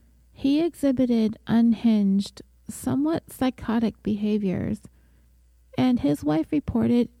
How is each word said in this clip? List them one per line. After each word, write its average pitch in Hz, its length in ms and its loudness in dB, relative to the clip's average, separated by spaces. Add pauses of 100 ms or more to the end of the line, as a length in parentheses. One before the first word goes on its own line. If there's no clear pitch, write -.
(320)
he 285 280 0
exhibited 247 800 0 (100)
unhinged, 214 920 2 (280)
somewhat 277 640 -4
psychotic 233 720 -2
behaviors, 208 800 -2 (920)
and 254 240 2
his 285 220 -2
wife 302 300 -2
reported 240 560 0 (120)